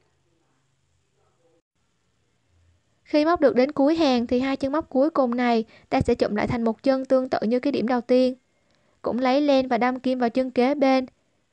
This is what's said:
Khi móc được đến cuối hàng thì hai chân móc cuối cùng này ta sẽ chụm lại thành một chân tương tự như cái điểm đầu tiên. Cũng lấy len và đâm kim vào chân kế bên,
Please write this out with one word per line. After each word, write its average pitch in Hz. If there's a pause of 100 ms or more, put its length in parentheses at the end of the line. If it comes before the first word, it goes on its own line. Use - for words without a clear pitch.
(3000)
Khi 302
móc 330
được 247
đến 262
cuối 285
hàng 254
thì 247
hai 269
chân 269
móc 320
cuối 277
cùng 254
này 240 (240)
ta 262
sẽ 240
chụm 240
lại 214
thành 233
một 226
chân 269
tương 262
tự -
như 240
cái 285
điểm 226
đầu 247
tiên. 254 (680)
Cũng 220
lấy 262
len 269
và 240
đâm 254
kim 254
vào 240
chân 262
kế 254
bên, 262 (460)